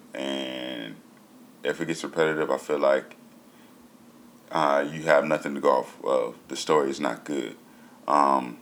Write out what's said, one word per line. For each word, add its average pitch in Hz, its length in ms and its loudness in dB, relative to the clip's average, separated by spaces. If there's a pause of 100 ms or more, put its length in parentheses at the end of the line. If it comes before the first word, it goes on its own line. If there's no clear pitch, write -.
(120)
and 64 840 -8 (680)
if 71 180 -2
it 82 60 -2
gets 80 180 -4
repetitive, 78 460 0
I 67 60 4
feel 71 220 -2
like, 69 380 2 (1300)
uh, 73 400 4
you 78 120 -8
have 76 220 2
nothing 76 300 -2
to 71 60 -6
go 71 100 2
off 64 340 -2
of. 60 320 -2 (120)
The 67 80 -10
story 73 340 2
is 69 100 -8
not 65 240 -4
good. 62 320 -6 (520)
Um, 69 540 4